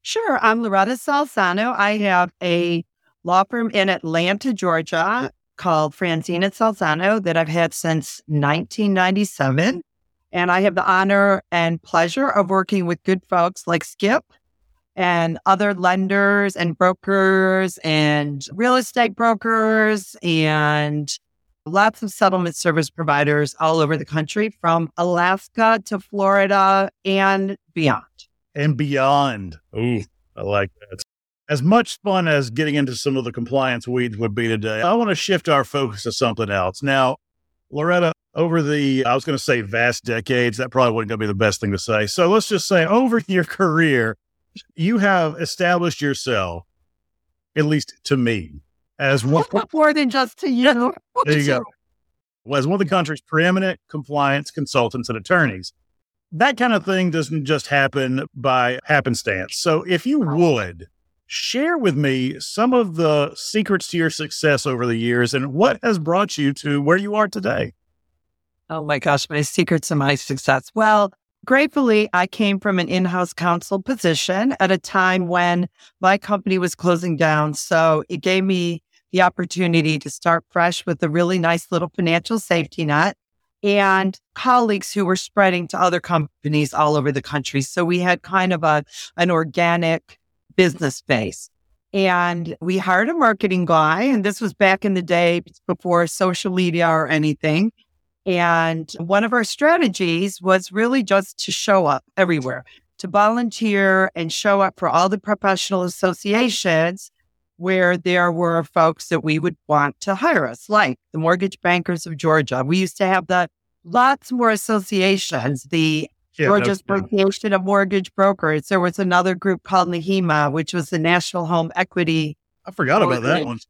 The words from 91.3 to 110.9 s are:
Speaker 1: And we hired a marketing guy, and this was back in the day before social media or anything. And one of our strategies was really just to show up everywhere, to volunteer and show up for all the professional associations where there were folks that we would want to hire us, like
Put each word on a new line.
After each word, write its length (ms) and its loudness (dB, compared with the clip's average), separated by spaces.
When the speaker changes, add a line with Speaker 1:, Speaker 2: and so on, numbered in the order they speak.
Speaker 1:
And 640 0
we 160 -2
hired 320 2
a 60 -2
marketing 500 2
guy, 380 2
and 220 0
this 180 -2
was 100 -4
back 320 2
in 80 2
the 100 0
day 380 2
before 400 0
social 460 -2
media 340 0
or 220 2
anything. 640 0
And 720 0
one 260 0
of 80 -2
our 120 2
strategies 1000 0
was 280 0
really 320 0
just 440 -2
to 60 -6
show 340 2
up 180 -2
everywhere, 480 -2
to 100 -12
volunteer 1080 2
and 160 -4
show 300 0
up 180 0
for 100 -2
all 200 2
the 100 -2
professional 640 -2
associations 1300 -2
where 400 2
there 340 2
were 320 0
folks 460 0
that 160 -2
we 140 0
would 180 -4
want 340 0
to 140 -2
hire 320 0
us, 220 -12
like 280 2